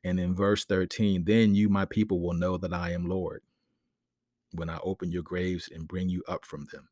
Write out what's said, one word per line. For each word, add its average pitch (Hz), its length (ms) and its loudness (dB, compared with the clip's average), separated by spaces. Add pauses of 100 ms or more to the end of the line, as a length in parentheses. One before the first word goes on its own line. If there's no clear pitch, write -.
And 90 160 0
in 90 160 0
verse 101 300 2
thirteen, 95 580 2
"Then 104 320 6
you, 104 140 6
my 98 160 4
people, 104 340 0
will 87 140 -2
know 90 240 0
that 87 160 -4
I 87 180 -2
am 87 140 -4
Lord 92 380 -4 (1080)
when 82 160 -6
I 82 120 -6
open 90 300 -4
your 87 120 -2
graves 90 520 -2
and 80 140 -12
bring 92 180 -2
you 90 180 -2
up - 200 -6
from 73 260 -12
them." 67 200 -16